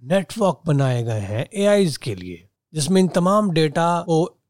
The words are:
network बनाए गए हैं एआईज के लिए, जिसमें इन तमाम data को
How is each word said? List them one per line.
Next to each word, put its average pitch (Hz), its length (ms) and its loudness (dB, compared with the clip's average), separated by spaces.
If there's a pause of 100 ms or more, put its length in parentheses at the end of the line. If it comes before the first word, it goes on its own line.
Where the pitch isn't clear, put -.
network 185 640 -2
बनाए 135 360 0
गए 113 180 -4
हैं 104 340 -6
एआईज 202 420 2
के 110 180 -8
लिए, 90 360 -14 (240)
जिसमें 156 260 2
इन 185 80 4
तमाम 196 420 2
data 165 500 0
को 165 500 -2